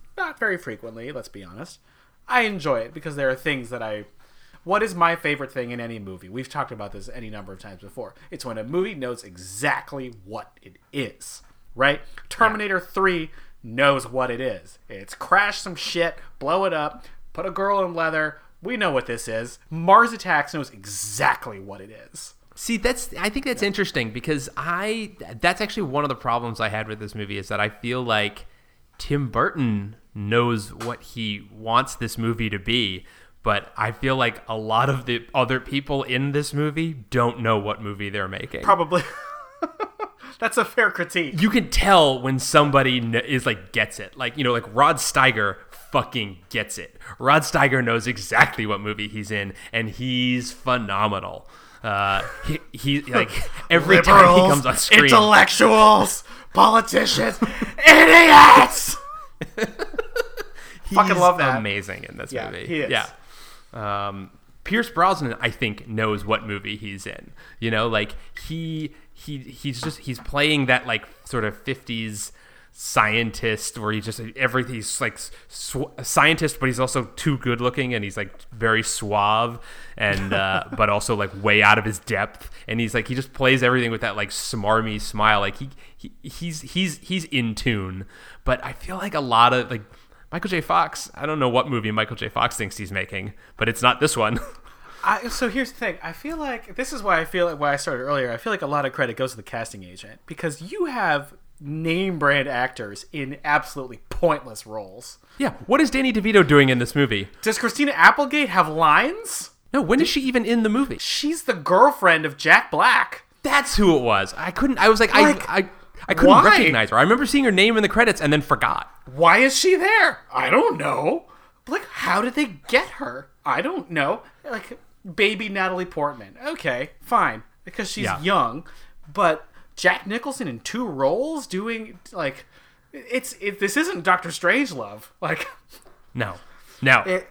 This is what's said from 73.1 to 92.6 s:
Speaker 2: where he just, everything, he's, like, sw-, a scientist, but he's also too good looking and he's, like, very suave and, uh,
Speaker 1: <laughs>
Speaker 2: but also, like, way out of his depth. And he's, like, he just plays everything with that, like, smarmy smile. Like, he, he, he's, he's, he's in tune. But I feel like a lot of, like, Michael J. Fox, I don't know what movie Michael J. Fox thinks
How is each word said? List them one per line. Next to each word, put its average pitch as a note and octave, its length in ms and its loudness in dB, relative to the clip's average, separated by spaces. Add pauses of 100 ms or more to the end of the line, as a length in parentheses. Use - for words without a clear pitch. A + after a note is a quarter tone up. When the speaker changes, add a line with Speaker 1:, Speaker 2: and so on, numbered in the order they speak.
Speaker 2:
where G#2+ 160 -4
he G#2+ 80 -4
just, A2 180 -8 (160)
everything, B2+ 420 -2
he's, - 220 -8
like, - 200 -6 (300)
sw-, - 500 -10
a - 60 -12
scientist, D#3 540 0
but C3+ 80 -2
he's B2 140 -2
also B2+ 240 -2 (120)
too D3 200 -2
good A#2+ 240 -4
looking B2 320 -2
and A2 100 -4
he's, G2+ 140 -10
like, G2+ 160 -8 (200)
very A2+ 300 2
suave A2 760 0 (400)
and, G2 340 0
uh, F#2+ 360 0
Speaker 1:
<laughs> - 80 -12
Speaker 2:
but G#2+ 120 2
also, G#2 260 -2
like, G2 300 -6
way G#2 180 6
out G#2 160 8
of G#2 60 0
his G#2+ 140 -6
depth. - 500 -6 (180)
And A2+ 140 -4
he's, A2+ 140 -4
like, A2+ 140 -4
he B2+ 60 -6
just C3+ 200 -8
plays C3 280 2
everything B2 280 2
with A2 100 -6
that, G#2+ 160 -4
like, G#2 140 -6
smarmy A2 680 -2
smile. G#2+ 420 2
Like, G2+ 180 -4
he, C3+ 100 -12 (300)
he, - 140 -16 (100)
he's, D#3 400 -12
he's, F3 360 -4
he's F3+ 280 -6
in A#2 280 -2
tune. G2 520 -4 (380)
But B2+ 200 0
I C3 80 -10
feel - 240 -12
like F#3 180 -6
a D3+ 60 -2
lot A#2+ 320 6
of, B2 180 0
like, A2+ 120 -8 (480)
Michael F3 200 -6
J. F3 100 -2
Fox, E3 540 -2
I - 100 -12
don't D#3 160 -2
know C3 80 4
what B2+ 220 2
movie A2 200 -2
Michael G#2+ 240 -2
J. A2 140 -8
Fox A#2 260 -2
thinks G2+ 220 -8